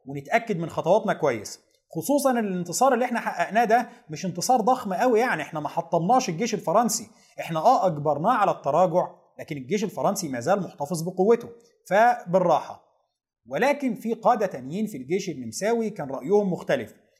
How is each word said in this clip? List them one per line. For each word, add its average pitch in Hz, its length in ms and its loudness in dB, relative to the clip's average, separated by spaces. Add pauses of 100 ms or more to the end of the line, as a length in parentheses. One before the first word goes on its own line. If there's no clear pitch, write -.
ونتأكد 170 520 -2
من 165 120 -4
خطواتنا 185 440 2
كويس، 131 460 -2 (360)
خصوصا 262 360 2
إن 240 60 0
الانتصار 196 560 0
اللي 240 120 2
إحنا 233 140 -4
حققناه 196 440 0
ده 233 260 2 (200)
مش 156 160 -8
انتصار 185 360 2
ضخم 220 320 0
قوي، 214 260 4
يعني 220 220 0
إحنا 156 180 -8
ما 147 100 -6
حطمناش 180 600 2
الجيش 185 240 -2
الفرنسي، 208 540 0 (320)
إحنا 160 200 -4
آه 226 280 4
أجبرناه 156 460 0
على 202 180 2
التراجع، 160 560 2 (320)
لكن 143 180 -10
الجيش 151 260 -2
الفرنسي 175 440 -2
ما 127 120 -6
زال 165 240 2
محتفظ 156 380 -6
بقوته، 196 480 2 (400)
فبالراحة. 180 960 2 (640)
ولكن 254 480 0
في 226 180 -6
قادة 220 320 2
تانيين 160 400 -6
في 156 120 -8
الجيش 170 320 -4
النمساوي 185 600 -4
كان 160 200 -8
رأيهم 175 420 0
مختلف، 131 420 -4 (260)